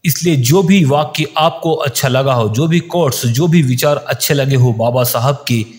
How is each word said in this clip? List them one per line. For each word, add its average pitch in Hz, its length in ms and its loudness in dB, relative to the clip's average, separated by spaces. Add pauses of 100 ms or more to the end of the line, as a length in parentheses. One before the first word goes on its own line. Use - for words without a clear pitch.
इसलिए 165 340 0
जो 143 240 2
भी 185 220 4
वाक्य 147 420 0 (120)
आपको 160 360 0
अच्छा 139 340 -4
लगा 131 260 0
हो, 113 140 0
जो 123 180 0
भी 170 140 2
कोट्स, 165 460 -2
जो 127 220 0
भी 170 140 4
विचार 127 360 0
अच्छे - 360 -4
लगे 135 220 0
हो 123 180 4
बाबा 120 300 0
साहब 127 440 -2
के, 113 160 -2 (140)